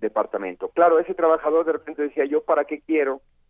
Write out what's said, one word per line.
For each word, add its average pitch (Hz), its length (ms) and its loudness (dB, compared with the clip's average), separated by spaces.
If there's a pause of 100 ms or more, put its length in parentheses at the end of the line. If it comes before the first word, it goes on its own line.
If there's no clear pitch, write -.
departamento". 98 680 -4
Claro, 170 300 4
ese 175 160 -2
trabajador 160 500 2
de 160 80 -2
repente 151 300 -6
decía, 143 220 -2
"¿Yo 151 180 -2
para 147 220 0
qué 147 160 -10
quiero 139 400 -2 (300)